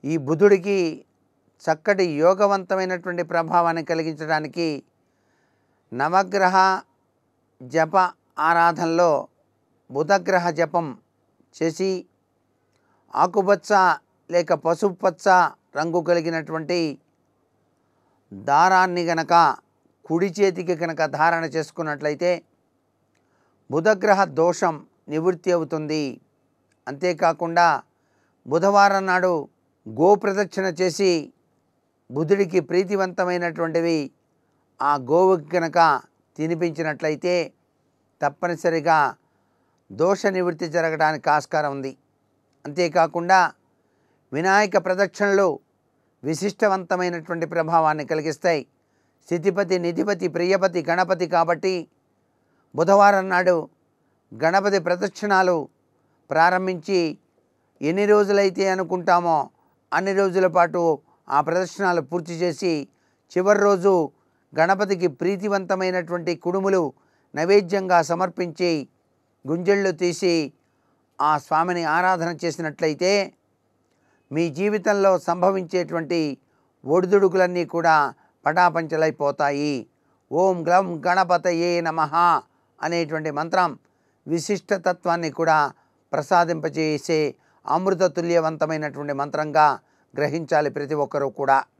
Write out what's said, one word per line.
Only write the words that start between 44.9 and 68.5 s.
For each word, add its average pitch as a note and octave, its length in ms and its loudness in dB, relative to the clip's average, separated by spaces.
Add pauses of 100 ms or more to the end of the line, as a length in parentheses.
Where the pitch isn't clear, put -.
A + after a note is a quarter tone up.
విశిష్టవంతమైనటువంటి F3+ 1200 -4
ప్రభావాన్ని D#3+ 580 0
కలిగిస్తాయి. D#3 640 -2 (580)
స్థితిపతి, F3+ 540 -2
నిధిపతి, F3 500 -4
ప్రియపతి, F3 640 0
గణపతి F3+ 360 0
కాబట్టి E3+ 600 -2 (840)
బుధవారం G3 540 6
నాడు F3+ 400 2 (760)
గణపతి G3 340 2 (100)
ప్రదక్షిణాలు F#3 680 0 (760)
ప్రారంభించి F3 880 0 (720)
ఎన్ని G3 180 0
రోజులైతే G3+ 640 2
అనుకుంటామో F3 800 0 (460)
అన్ని F#3+ 240 -2
రోజుల F#3 260 2 (100)
పాటు F3 240 2 (480)
ఆ C#3 120 0
ప్రదక్షిణాలు F3 680 -2
పూర్తి E3+ 340 -6
చేసి F3 300 -2 (600)
చివరి G3+ 340 4
రోజు F#3 440 4 (480)
గణపతికి F#3 500 2 (120)
ప్రీతివంతమైనటువంటి F#3 1120 -4 (100)
కుడుములు F#3+ 380 0 (520)
నైవేద్యంగా F3+ 760 2
సమర్పించి F3 800 -2 (600)